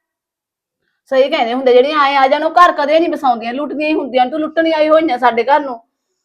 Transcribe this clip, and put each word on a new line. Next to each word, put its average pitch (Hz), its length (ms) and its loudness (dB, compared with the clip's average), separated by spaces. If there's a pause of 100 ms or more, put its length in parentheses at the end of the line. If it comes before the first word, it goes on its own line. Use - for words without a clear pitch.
(1080)
ਸਹੀ 269 220 2
ਕਹਿੰਦੇ 254 260 -2
ਹੁੰਦੇ, 262 180 2
ਜਿਹੜੀਆਂ 277 260 2
ਆਏ 277 180 0
ਆ 269 100 2
ਜਾਣ, 294 180 0
ਉਹ 320 60 -2
ਘਰ 349 220 4
ਕਦੇ 302 280 0
ਨਹੀਂ 339 80 -2
ਬਸਾਉਂਦੀਆਂ, 240 460 -4
ਲੁੱਟਦੀਆਂ 294 340 -6
ਹੀ 311 60 0
ਹੁੰਦੀਆਂ। 254 320 0
ਤੂੰ 302 140 -6
ਲੁੱਟਣ 320 360 -2
ਆਈ 302 120 0
ਹੋਈ 311 240 2
ਆ 247 60 -4
ਸਾਡੇ 233 260 0
ਘਰ 285 160 2
ਨੂੰ। 254 280 -12 (360)